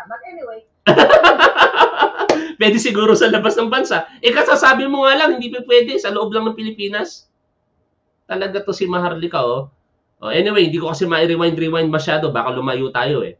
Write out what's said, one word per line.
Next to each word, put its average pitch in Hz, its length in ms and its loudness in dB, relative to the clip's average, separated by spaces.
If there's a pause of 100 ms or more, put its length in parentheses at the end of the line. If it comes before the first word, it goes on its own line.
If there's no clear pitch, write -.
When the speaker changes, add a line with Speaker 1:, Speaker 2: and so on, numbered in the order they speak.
Speaker 1:
But 226 180 -14
anyway. 285 360 -14 (260)
Speaker 2:
<laughs> - 560 4 (1120)
Pwede 214 240 2
siguro 220 360 0
sa 233 140 2
labas 214 300 0
ng 226 120 -2
bansa. 214 360 -2 (140)
Eh, 233 100 0
kasasabi 277 560 2
mo 277 180 -2
nga 269 140 4
lang, 311 160 2
hindi 240 160 -6
pa - 160 -10
pwede 240 320 2
sa 202 160 -4
loob 208 160 -4
lang 220 160 -2
ng 220 80 -2
Pilipinas. 214 720 -8 (1000)
Talaga 190 380 -6
to 202 100 -10
si 185 140 -4
Maharlika, 170 560 -4
oh. 127 320 -4 (460)
O, 107 100 -8
anyway, 180 400 2
hindi 156 80 -4
ko 165 160 -4
kasi 180 160 -2
ma-rewind-rewind 165 800 0
masyado. 156 400 -2
Baka 123 240 -4
lumayo 127 400 -4
tayo 127 320 -2
eh. - 140 -12